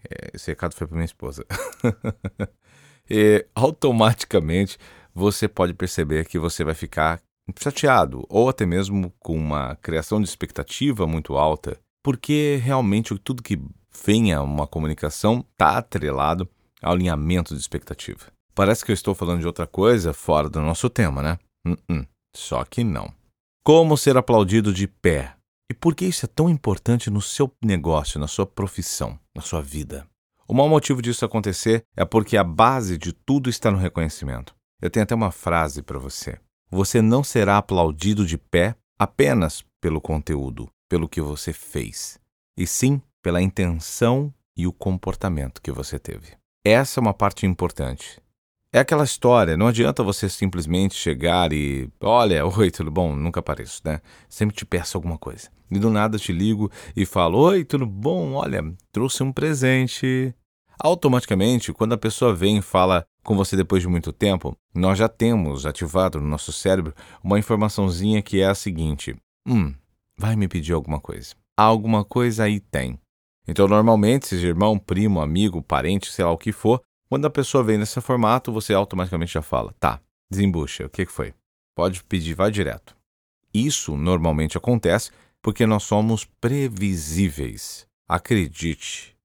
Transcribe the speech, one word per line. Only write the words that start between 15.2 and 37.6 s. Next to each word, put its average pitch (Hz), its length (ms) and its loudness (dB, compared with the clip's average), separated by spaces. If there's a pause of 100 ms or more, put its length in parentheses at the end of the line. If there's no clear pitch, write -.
tá 95 220 4
atrelado 80 720 -2 (340)
ao 87 100 0
alinhamento 85 640 0
de 69 60 -8
expectativa. - 640 -12 (280)
Parece 101 300 2
que - 60 -2
eu 104 40 2
estou 95 200 -2
falando 87 260 -2
de 82 60 -2
outra 85 200 -6
coisa 95 460 2
fora 76 360 0
do 78 120 -4
nosso 82 300 0
tema, 71 320 0
né? 82 160 -2 (280)
Uh-uh. 85 400 -4 (300)
Só - 280 -6
que - 200 -4
não. 71 280 -4 (520)
Como 156 320 8
ser 135 200 4
aplaudido 107 560 4
de 95 140 -2
pé? 73 480 -2 (360)
E 120 40 -8
por 165 200 0
que 180 120 -4
isso - 180 -4
é - 40 -4
tão 165 200 0
importante 120 640 0
no 101 100 0
seu - 320 -2 (100)
negócio, 80 560 0
na 73 80 -4
sua 98 200 -2
profissão, - 720 -8 (180)
na - 60 -14
sua 80 180 -6
vida? 71 460 -10 (440)
O 110 40 -2
maior 143 160 6
motivo 139 320 2
disso 117 240 -2
acontecer 110 580 0 (100)
é 90 120 -2
porque 110 320 0
a 98 40 4
base 101 540 2
de 80 160 -6
tudo 135 380 -2
está 110 200 0
no 98 60 2
reconhecimento. 78 800 -4 (240)
Eu 90 80 -2
tenho 107 160 0
até 117 100 -2
uma 110 160 0
frase 80 520 -2
pra 65 160 -10
você. 67 400 -12 (320)
Você 98 320 2
não 120 200 6
será 101 360 2
aplaudido 92 680 0